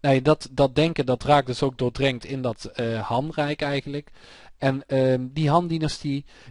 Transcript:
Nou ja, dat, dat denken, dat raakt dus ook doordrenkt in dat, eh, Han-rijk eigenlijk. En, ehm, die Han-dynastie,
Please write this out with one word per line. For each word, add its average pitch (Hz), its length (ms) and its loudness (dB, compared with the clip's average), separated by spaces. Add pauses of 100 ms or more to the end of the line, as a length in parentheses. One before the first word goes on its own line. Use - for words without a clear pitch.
Nou 139 140 4
ja, 131 60 4
dat, 151 320 2
dat 131 220 2
denken, 151 320 2
dat 127 180 -2
raakt 143 220 4
dus 127 160 -4
ook 135 160 -2
doordrenkt 127 460 -2
in 135 180 -6
dat, 117 220 -6
eh, 117 440 -4
Han-rijk 147 540 -2
eigenlijk. 143 480 -6 (480)
En, 135 300 -2
ehm, 131 420 2
die 147 200 0
Han-dynastie, 156 760 0 (260)